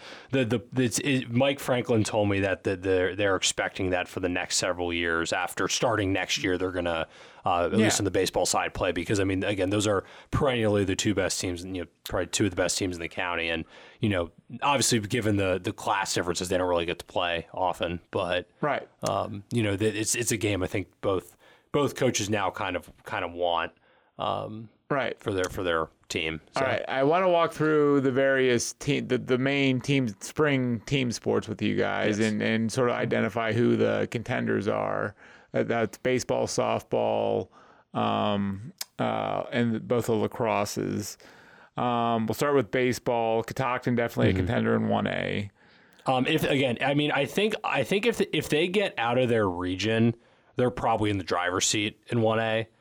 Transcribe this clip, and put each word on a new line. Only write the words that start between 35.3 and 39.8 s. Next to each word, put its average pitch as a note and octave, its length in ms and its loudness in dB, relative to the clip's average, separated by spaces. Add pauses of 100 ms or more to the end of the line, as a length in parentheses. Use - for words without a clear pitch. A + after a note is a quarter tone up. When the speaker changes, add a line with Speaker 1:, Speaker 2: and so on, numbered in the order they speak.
Speaker 2:
Uh, A#2+ 120 0
that's A2+ 340 -2
baseball, B2 480 0
softball, A2 1040 0 (440)
um, G#2 800 -2 (260)
uh, G#2+ 540 -2
and A#2 360 -2